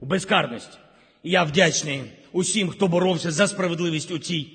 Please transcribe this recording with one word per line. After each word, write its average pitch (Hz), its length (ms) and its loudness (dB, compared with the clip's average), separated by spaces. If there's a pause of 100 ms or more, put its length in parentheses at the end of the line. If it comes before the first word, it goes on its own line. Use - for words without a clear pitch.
у 131 60 -12
безкарності. 156 720 -2 (440)
І 165 80 -8
я 180 140 4
вдячний 151 580 2 (300)
усім, 185 360 0
хто 190 200 0
боровся 175 420 2
за 196 160 2
справедливість 170 640 -2
у 165 80 -4
цій 156 360 -6